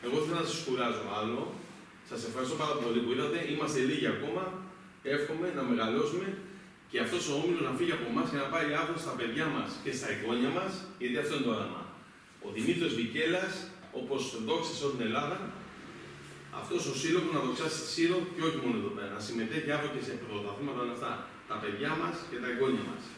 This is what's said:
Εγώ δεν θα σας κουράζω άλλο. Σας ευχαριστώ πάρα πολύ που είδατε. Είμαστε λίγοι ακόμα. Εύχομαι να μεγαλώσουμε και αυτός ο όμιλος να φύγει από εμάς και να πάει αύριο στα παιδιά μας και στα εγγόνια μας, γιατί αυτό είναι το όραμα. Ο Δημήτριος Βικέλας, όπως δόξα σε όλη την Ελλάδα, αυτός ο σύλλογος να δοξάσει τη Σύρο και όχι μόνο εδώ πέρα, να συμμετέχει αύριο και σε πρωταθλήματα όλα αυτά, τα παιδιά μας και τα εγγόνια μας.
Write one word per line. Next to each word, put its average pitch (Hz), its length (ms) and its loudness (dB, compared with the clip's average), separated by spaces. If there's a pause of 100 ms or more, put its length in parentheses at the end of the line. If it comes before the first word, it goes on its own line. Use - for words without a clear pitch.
Εγώ 131 180 2
δεν 165 140 0
θα 160 120 2
σας - 140 -2
κουράζω 120 420 0 (140)
άλλο. 117 220 0 (680)
Σας 117 180 -6
ευχαριστώ 123 340 -2
πάρα - 200 2
πολύ 117 220 4
που - 80 2
είδατε. - 260 2 (140)
Είμαστε 147 260 2 (100)
λίγοι - 260 2
ακόμα. 175 300 -2 (720)
Εύχομαι 165 300 0 (120)
να 127 120 0
μεγαλώσουμε 147 580 4 (600)
και 120 140 0
αυτός - 260 0
ο 139 120 2
όμιλος 165 260 4
να 131 100 0
φύγει 165 200 4
από 117 140 -2
εμάς - 180 4
και 143 120 0
να 143 120 0
πάει 156 140 4 (120)
αύριο 160 240 0
στα 135 140 -4
παιδιά 120 280 0 (100)
μας - 140 -2 (120)
και - 160 -2
στα - 140 -4
εγγόνια 120 460 2
μας, 190 140 0 (280)
γιατί 120 220 2
αυτό - 120 0
είναι 127 140 2
το 113 80 4
όραμα. - 260 -4 (640)
Ο - 100 -6
Δημήτριος 160 440 4
Βικέλας, 175 520 2 (480)
όπως 135 200 0 (280)
δόξα - 300 2
σε 139 80 -2
όλη 135 120 2
την 117 120 0
Ελλάδα, 147 280 0 (1200)
αυτός - 200 0 (120)
ο - 100 -2
σύλλογος 165 340 4
να 135 100 4
δοξάσει 156 360 0
τη - 140 -6
Σύρο 170 220 6 (160)
και 160 140 -2
όχι 135 160 0
μόνο 117 180 4
εδώ 101 140 -2
πέρα, 101 220 -4
να 107 80 -6
συμμετέχει 120 500 0
αύριο 147 180 0
και 123 120 -2
σε - 60 -4 (100)
πρωταθλήματα 120 640 -4
όλα 117 140 -2
αυτά, 117 140 -4 (380)
τα - 120 -2
παιδιά - 280 -2 (120)
μας 170 140 -2 (140)
και 120 120 -6
τα 127 100 -2
εγγόνια 131 380 4
μας. - 120 -8 (160)